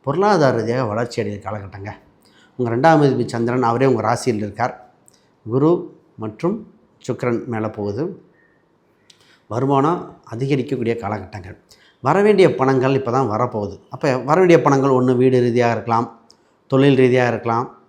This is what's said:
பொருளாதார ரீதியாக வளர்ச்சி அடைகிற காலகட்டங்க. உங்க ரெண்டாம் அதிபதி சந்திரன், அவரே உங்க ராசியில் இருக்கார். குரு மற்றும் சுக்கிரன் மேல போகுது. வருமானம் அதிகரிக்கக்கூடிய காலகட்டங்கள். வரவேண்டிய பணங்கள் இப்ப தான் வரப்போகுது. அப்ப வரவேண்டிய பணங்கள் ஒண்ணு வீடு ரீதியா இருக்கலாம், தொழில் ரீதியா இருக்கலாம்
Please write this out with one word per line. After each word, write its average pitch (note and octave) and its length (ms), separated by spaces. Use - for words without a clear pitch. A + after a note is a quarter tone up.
பொருளாதார D#3 500
ரீதியாக A#2 340
வளர்ச்சி A#2 300
அடைகிற G#2 200
காலகட்டங்க. G2+ 500
உங்க A#2+ 120
ரெண்டாம் D3 340
அதிபதி A#2+ 240
சந்திரன், A#2+ 400
அவரே A#2+ 180
உங்க A#2 160
ராசியில் A2 400
இருக்கார். G#2+ 320
குரு C3+ 240
மற்றும் A2 380
சுக்கிரன் A#2+ 440
மேல A2 240
போகுது. G#2 320
வருமானம் C#3 500
அதிகரிக்கக்கூடிய A#2+ 680
காலகட்டங்கள். F#2+ 580
வரவேண்டிய F#3+ 500
பணங்கள் C3 440
இப்ப A#2+ 160
தான் C3 160
வரப்போகுது. G#2+ 440
அப்ப C3+ 280
வரவேண்டிய E3 440
பணங்கள் C3+ 360
ஒண்ணு B2+ 180
வீடு B2+ 240
ரீதியா A#2+ 300
இருக்கலாம், A#2 360
தொழில் C3+ 300
ரீதியா B2 280
இருக்கலாம் A#2 360